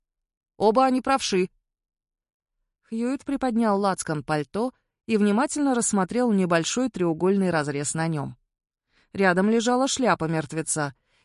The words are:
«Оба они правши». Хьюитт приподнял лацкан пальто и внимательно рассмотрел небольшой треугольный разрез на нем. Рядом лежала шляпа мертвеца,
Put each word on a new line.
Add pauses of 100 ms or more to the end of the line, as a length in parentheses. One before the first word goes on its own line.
(560)
«Оба
они
правши». (1400)
Хьюитт
приподнял
лацкан
пальто (340)
и
внимательно
рассмотрел
небольшой
треугольный
разрез
на
нем. (760)
Рядом
лежала
шляпа
мертвеца, (300)